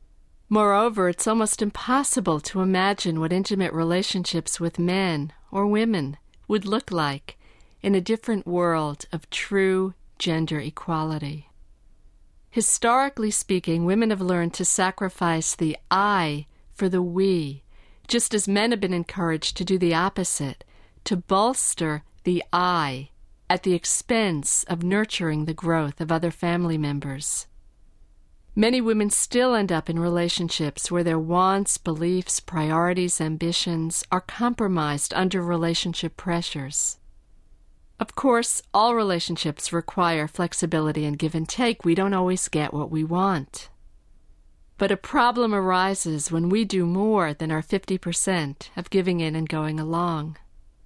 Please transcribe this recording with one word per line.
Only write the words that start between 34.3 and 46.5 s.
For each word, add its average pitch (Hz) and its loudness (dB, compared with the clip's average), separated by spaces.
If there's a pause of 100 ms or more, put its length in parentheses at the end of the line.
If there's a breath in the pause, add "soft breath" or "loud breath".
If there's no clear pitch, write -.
under 185 0
relationship 170 -2
pressures. 165 -4 (1000)
Of - -6
course, 240 2 (100)
all 226 4
relationships 175 -2
require 165 0
flexibility 156 -2
and 147 -4
give 160 -2
and 160 -2
take. 233 -2
We 165 4
don't 196 2
always 185 0
get 151 -2
what 147 -6
we 156 0
want. 175 -2 (1080)
But 196 2
a 196 2
problem 240 2
arises 185 0
when 165 0
we 214 2